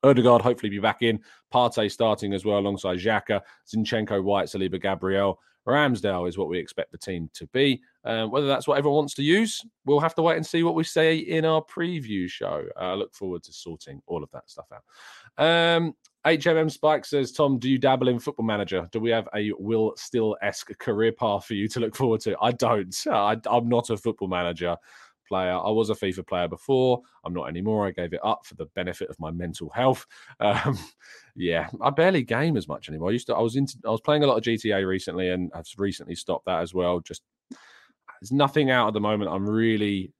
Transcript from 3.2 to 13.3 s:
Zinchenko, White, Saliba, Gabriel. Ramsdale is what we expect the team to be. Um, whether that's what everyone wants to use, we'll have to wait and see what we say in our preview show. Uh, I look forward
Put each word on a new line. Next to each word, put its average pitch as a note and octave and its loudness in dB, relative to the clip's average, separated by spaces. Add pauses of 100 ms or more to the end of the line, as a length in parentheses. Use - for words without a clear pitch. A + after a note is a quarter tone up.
Zinchenko, G#2+ -2
White, G2 0
Saliba, F#2+ -4
Gabriel. F#2+ 0 (260)
Ramsdale G#2+ 0
is F2 -6
what F#2 -4
we F2 -4
expect - -8
the - -18
team E2+ -8
to E2 -16
be. C3 2 (240)
Um, A2+ -4
whether C#3 0
that's C3 0
what C#3 2
everyone C#3+ 2
wants D3 0
to C#3 -6
use, G3+ 2 (200)
we'll C#3+ 4
have D#3+ 0
to E3+ 0
wait D#3+ 4
and D#3+ -4
see E3 -2
what E3+ 2
we D#3+ 0
say D#3+ 2
in D#3+ -2
our D#3+ 2
preview C#3 -4
show. - -6 (120)
Uh, - -12
I F#2 -2
look G2 -6
forward F2+ -8